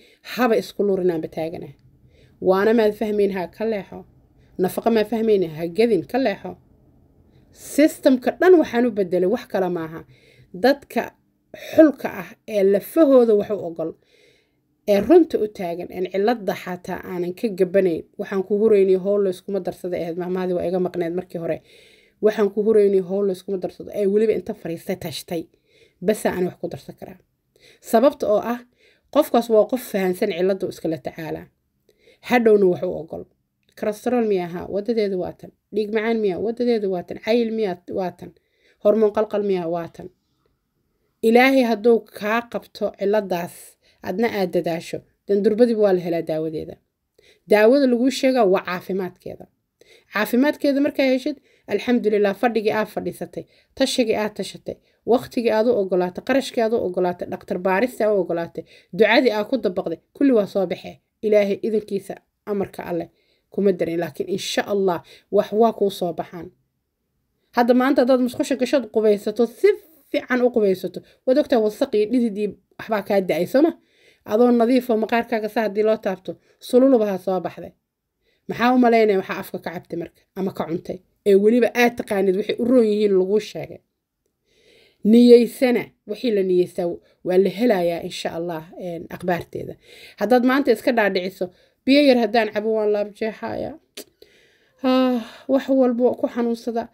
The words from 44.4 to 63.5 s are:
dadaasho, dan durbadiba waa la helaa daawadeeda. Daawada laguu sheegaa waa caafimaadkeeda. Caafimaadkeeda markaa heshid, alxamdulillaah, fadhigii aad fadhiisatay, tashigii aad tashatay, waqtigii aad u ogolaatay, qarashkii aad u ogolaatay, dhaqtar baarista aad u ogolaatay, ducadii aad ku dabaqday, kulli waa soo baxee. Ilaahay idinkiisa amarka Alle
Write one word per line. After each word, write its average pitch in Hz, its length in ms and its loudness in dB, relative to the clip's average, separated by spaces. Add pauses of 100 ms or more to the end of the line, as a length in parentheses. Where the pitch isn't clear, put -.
dadaasho, 165 460 -4 (260)
dan 202 180 0
durbadiba 220 400 2
waa 196 100 4
la 180 80 0
helaa 170 220 -4
daawadeeda. 160 540 -8 (720)
Daawada 226 380 6
laguu 247 240 2
sheegaa 262 340 2
waa 185 200 2
caafimaadkeeda. 180 840 -8 (640)
Caafimaadkeeda 269 680 0
markaa 285 320 0
heshid, 262 240 -2 (320)
alxamdulillaah, 208 640 0
fadhigii 226 380 -2
aad 214 160 -2
fadhiisatay, 175 560 -10 (320)
tashigii 254 400 -2
aad 208 180 -4
tashatay, - 420 -12 (300)
waqtigii 233 460 0
aad 220 160 0
u 233 100 0
ogolaatay, 180 460 -4
qarashkii 262 380 -2
aad 220 100 -2
u 233 120 -2
ogolaatay, 180 440 -4
dhaqtar 185 300 -10
baarista 196 460 -2
aad 214 120 2
u 190 40 2
ogolaatay, 170 440 -6 (280)
ducadii 220 400 2
aad 208 160 -4
ku 269 80 0
dabaqday, 185 420 -4 (140)
kulli 277 200 2
waa 208 140 4
soo 190 200 -2
baxee. 180 300 -10 (260)
Ilaahay 208 400 2
idinkiisa 208 520 -4 (320)
amarka 196 360 -6
Alle 170 280 -8 (400)